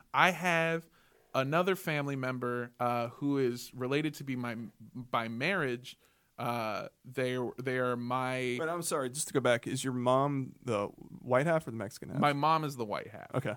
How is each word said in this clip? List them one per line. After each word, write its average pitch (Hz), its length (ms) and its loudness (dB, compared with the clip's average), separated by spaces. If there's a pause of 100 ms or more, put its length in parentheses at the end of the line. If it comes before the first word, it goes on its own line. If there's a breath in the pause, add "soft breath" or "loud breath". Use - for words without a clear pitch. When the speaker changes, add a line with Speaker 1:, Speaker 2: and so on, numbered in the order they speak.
(120)
Speaker 1:
I 160 200 8
have 165 540 0 (480 soft breath)
another 160 420 2
family 143 400 -2
member, 123 640 -4
uh, 120 360 0
who 143 220 0
is 120 360 0
related 139 400 0
to 147 100 -12
be 135 120 -4
my, 120 200 -4 (380)
by 120 340 -4
marriage. 131 680 -2 (420 soft breath)
Uh, 117 480 -4 (180)
they, 127 320 -2 (240)
they 127 180 -2
are 123 180 2
my 127 640 -2
Speaker 2:
But 160 100 -2
I'm 170 140 -4
sorry, 143 280 -2
just 147 160 -4
to - 80 -10
go 139 60 6
back, 123 260 4
is 127 160 -2
your 131 100 0
mom 131 600 2 (120)
the 104 220 2 (340)
white 127 260 4
half 160 200 2
or 127 60 -8
the 113 40 -8
Mexican 110 340 -8
half? 143 100 -2
Speaker 1:
My 147 120 6
mom 156 300 2
is 143 140 -4
the 120 80 -4
white 98 240 -4
half. - 260 -14
Speaker 2:
Okay. 120 220 0